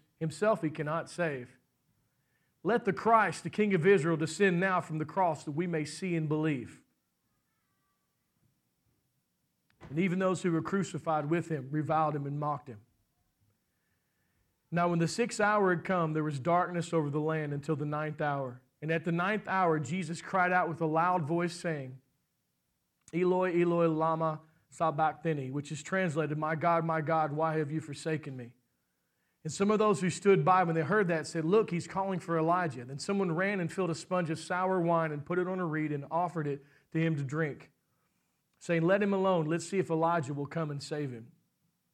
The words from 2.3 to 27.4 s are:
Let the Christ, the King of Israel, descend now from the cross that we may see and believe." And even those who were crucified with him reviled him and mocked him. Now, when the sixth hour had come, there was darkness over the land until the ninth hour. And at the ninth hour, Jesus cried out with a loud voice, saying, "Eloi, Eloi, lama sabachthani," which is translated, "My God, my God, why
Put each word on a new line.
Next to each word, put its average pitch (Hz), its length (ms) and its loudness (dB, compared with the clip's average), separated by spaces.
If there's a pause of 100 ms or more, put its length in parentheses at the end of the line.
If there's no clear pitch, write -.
Let 226 240 0
the 185 80 2
Christ, 214 480 4
the 170 80 -6
King 208 240 2
of 165 120 4
Israel, 170 300 6
descend 170 420 2
now 185 220 2
from 156 160 -6
the 151 80 -2
cross 165 400 0
that 160 60 -8
we 160 160 -2
may 165 180 -2
see 170 320 -4
and 160 100 0
believe." 147 540 -2 (3000)
And 143 80 -4
even 185 220 0
those 185 220 0
who 175 100 2
were 160 100 2
crucified 160 680 -2
with 165 200 -2
him 135 220 -6
reviled 151 460 0
him 139 80 -4
and 143 160 -6
mocked 147 280 -6
him. 107 120 -16 (1900)
Now, 175 180 0
when 170 120 2
the 165 80 2
sixth 233 320 -2
hour 208 280 4
had 180 160 0
come, 165 300 0
there 156 100 0
was 147 140 -4
darkness 170 560 0
over 147 160 0
the 151 100 -2
land 156 320 -2
until 143 240 -2
the 147 80 -4
ninth 151 380 -4
hour. 139 400 -4 (180)
And 151 100 -4
at 165 140 0
the 175 80 -2
ninth 190 360 -2
hour, 175 320 4
Jesus 160 420 -6
cried 180 300 2
out 180 140 4
with 165 140 -4
a 165 60 0
loud 170 380 2
voice, 170 300 0
saying, 135 440 -6 (1120)
"Eloi, 180 480 2
Eloi, 170 280 4
lama 160 520 0 (320)
sabachthani," 151 800 0
which 143 220 -6
is 147 100 -10
translated, 151 560 0
"My 156 160 -2
God, 170 300 2
my 160 160 0
God, 156 320 0
why 156 260 0